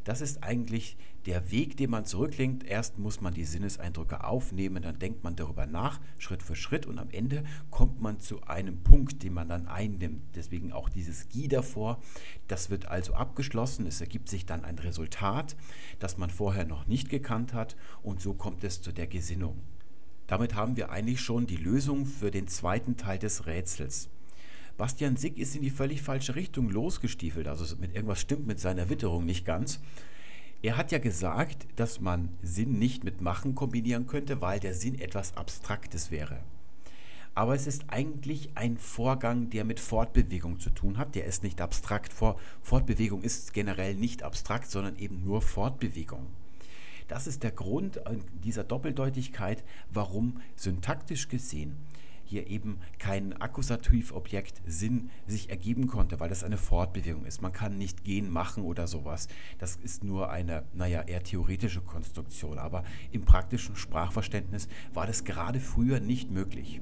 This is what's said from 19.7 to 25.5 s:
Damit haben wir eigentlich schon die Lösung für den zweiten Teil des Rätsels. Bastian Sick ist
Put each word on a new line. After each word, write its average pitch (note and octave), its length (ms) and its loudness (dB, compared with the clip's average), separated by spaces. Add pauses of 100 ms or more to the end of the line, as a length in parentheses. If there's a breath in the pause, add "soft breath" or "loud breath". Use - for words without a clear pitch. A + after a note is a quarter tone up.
Damit G#2+ 280 0
haben A2+ 220 0
wir G#2+ 140 -2
eigentlich A#2 300 0
schon A#2+ 260 0
die F2 100 -2
Lösung C3+ 500 2
für G#2 240 -2
den F#2+ 180 -2
zweiten A2+ 480 0
Teil G2 220 -2
des G#2 260 -2
Rätsels. D#2+ 640 -2 (680 loud breath)
Bastian C3 400 0
Sick - 180 -2
ist B2+ 180 -2